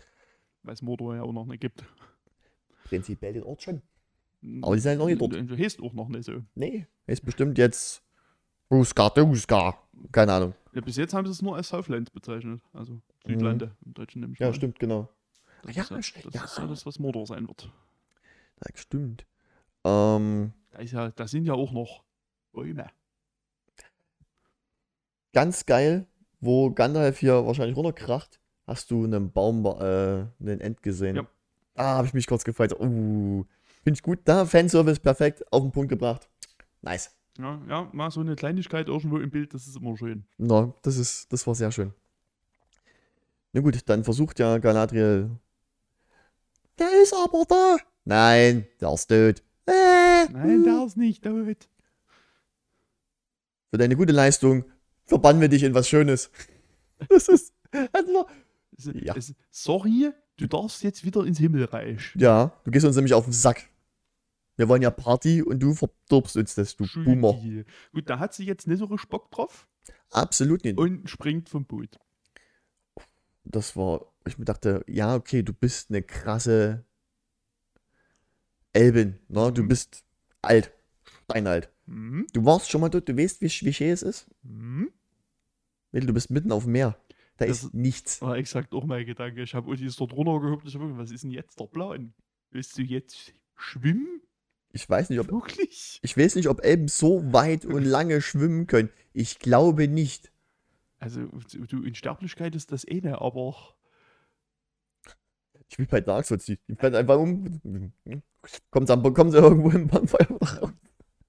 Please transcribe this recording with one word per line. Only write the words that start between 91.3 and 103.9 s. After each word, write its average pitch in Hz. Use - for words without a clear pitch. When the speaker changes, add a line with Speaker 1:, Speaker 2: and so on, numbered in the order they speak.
Speaker 1:
jetzt 131
der 113
Plan? 156
Willst -
du 131
jetzt -
schwimmen? 247
Speaker 2:
Ich -
weiß 120
nicht, 123
ob -
Speaker 1:
Wirklich? -
Speaker 2:
ich -
weiß 160
nicht, 170
ob -
Elben 156
so 160
weit 156
und 143
lange 151
schwimmen 165
können. 113
Ich -
glaube 151
nicht. 151
Speaker 1:
Also, 120
du, -
du, 131
in 120
Sterblichkeit 165
ist 156
das 135
eh 180
ne, 151
aber 127